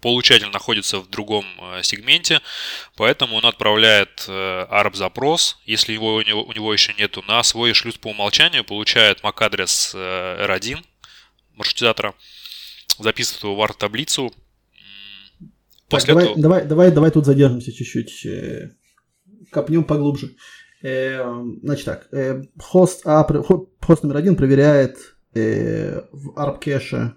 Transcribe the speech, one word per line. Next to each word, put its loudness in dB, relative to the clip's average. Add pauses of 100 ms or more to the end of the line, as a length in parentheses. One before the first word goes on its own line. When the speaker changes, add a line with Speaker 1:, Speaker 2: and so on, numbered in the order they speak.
Speaker 1:
получатель 4
находится -4
в -12
другом, -6 (120)
э, -12
сегменте, 0 (520)
поэтому 0
он 0
отправляет, 2
э, -6
арп 0
запрос. -2
Если -2
его, -2
у -2
него, -2
у -16
него -4
еще 0
нету, -4
на 0
свой 0
шлюз -6
по -14
умолчанию 0
получает 0
мак-адрес, -2
э, -8
эр -2
один -6 (680)
маршрутизатора, -2 (840)
записывает -4
его -4
в 0
арп-таблицу. -4
М, -8 (1080)
Speaker 2:
Так, -20
Speaker 1:
после 0
Speaker 2:
давай, 6
Speaker 1:
этого 0
Speaker 2:
давай, 4
давай, 6
давай 6
тут 2
задержимся 4
чуть-чуть, -8
э, -10 (720)
копнем 0
поглубже. -2 (460)
Э, -4 (380)
значит -6
так, -10
э, -4 (160)
хост 2
А 6
пр-, -2
хо-, 0 (100)
хост 4
номер -2
один 2
проверяет, 2 (160)
э, -2 (100)
в -14
арп-кэше -4